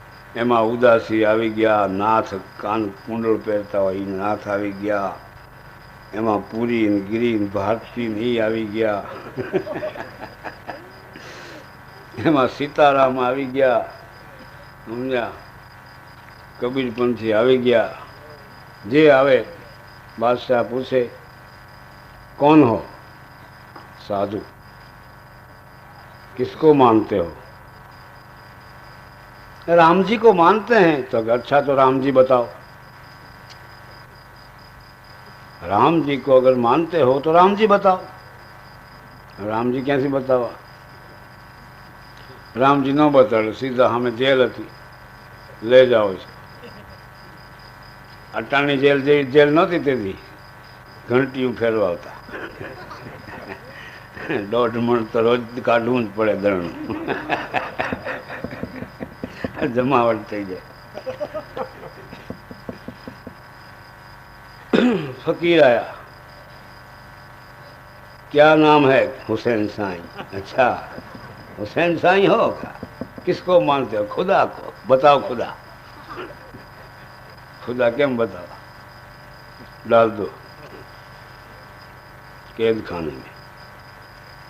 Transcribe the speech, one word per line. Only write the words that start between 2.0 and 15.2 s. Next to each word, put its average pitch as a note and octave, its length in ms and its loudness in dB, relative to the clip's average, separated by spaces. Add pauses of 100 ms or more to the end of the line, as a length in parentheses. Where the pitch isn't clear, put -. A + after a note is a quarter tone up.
કાન G#2 540 -6
કુંડળ A2+ 480 -4
પહેરતા G#2 440 -4
હોય F#2+ 140 -2
ઈ G2 100 -6
નાથ G2+ 440 -6
આવી G2+ 240 -4
ગયા, G2 460 -6 (920)
એમાં G#2 380 -2
પુરી A2+ 380 -2
ને G#2 120 0
ગિરી A2+ 380 -2
ને G2+ 80 -2
ભારતી G#2 600 -6
ને G#2+ 120 -6
ઈ A#2+ 180 -2
આવી A2+ 280 -2
ગયા, G#2 420 -4 (3000)
<laughs> A2 60 -4
એમાં C#3 240 2
સીતારામ C#3 720 2
આવી C3 280 -2
ગયા, B2+ 420 0 (960)
સમજ્યા? A#2+ 480 -6 (1300)